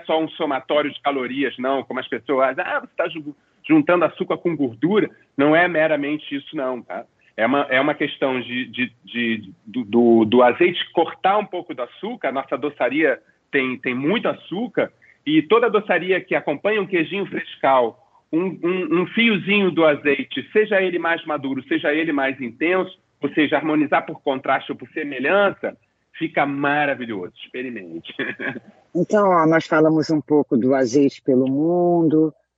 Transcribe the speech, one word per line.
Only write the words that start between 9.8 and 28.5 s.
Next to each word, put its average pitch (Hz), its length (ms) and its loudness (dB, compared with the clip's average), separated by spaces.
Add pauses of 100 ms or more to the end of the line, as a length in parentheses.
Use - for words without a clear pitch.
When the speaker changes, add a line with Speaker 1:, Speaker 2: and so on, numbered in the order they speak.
Speaker 1:
do, 117 400 6
do 120 180 6
azeite 175 500 2
cortar 185 440 0
um 214 80 0
pouco 165 300 -10
do 127 80 -8
açúcar, 196 460 -8
a 127 40 -4
nossa 135 240 -4
doçaria 135 640 0 (300)
tem, 131 260 -2
tem 127 180 -6
muito 170 340 -2
açúcar, 165 640 -4 (360)
e 156 160 4
toda 233 260 4
doçaria 185 540 0
que - 120 -6
acompanha 170 460 -2
um 190 60 -4
queijinho 185 400 -2
frescal, - 760 0 (320)
um, 170 300 -2
um, 175 400 0
um 165 60 -2
fiozinho 202 640 2
do 160 140 2
azeite, 143 680 0
seja 208 280 2
ele 180 180 -2
mais 165 280 -2
maduro, 139 420 -4
seja 160 240 0
ele 165 200 -2
mais 135 280 -2
intenso, 170 580 -2 (220)
ou 139 120 -4
seja, 151 240 0
harmonizar 151 480 0
por 156 180 -12
contraste 135 480 -2
ou 131 60 -6
por 123 140 -18
semelhança, 151 840 -2 (360)
fica 160 320 -2
maravilhoso. 139 880 -2 (100)
Experimente. 107 760 -12
<laughs> - 760 -10